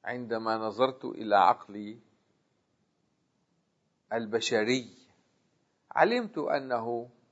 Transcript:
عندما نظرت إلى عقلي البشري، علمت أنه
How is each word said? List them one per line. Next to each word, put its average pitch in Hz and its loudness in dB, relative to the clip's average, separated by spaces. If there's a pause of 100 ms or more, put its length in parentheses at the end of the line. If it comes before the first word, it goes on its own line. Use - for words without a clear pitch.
عندما 113 -4
نظرت 110 -2
إلى 110 0
عقلي 104 2 (2250)
البشري، 113 0 (960)
علمت 220 2
أنه 123 -2 (220)